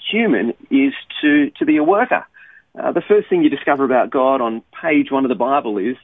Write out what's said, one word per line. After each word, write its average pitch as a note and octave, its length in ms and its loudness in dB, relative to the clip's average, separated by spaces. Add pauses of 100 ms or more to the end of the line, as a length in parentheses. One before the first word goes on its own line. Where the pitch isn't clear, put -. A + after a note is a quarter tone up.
human C3 440 0 (180)
is C3+ 220 2 (280)
to, D3 380 2
to D3+ 60 -2
be D3+ 120 2
a D3+ 60 2
worker. G3+ 420 0 (560)
Uh, C3 100 -2
the D#3 160 -2
first G#3 220 2
thing F3 140 2
you D3+ 60 4
discover C#3 360 0
about B2 240 2
God C3 320 0
on A2+ 220 -4 (180)
page D3 300 0
one C3+ 140 0
of B2 40 -2
the A#2+ 60 0
Bible A#2+ 420 -2
is B2 260 -4